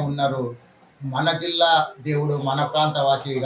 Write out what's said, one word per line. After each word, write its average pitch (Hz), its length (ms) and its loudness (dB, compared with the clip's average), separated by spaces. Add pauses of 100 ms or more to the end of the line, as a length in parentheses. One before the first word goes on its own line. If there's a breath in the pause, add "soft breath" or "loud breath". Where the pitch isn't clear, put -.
ఉన్నారు. 135 360 -2 (720)
మన 147 140 0 (140)
జిల్లా 170 300 2 (360)
దేవుడు, 147 280 0 (140)
మన 139 100 0 (120)
ప్రాంత 151 260 0 (100)
వాసి 135 260 0 (120)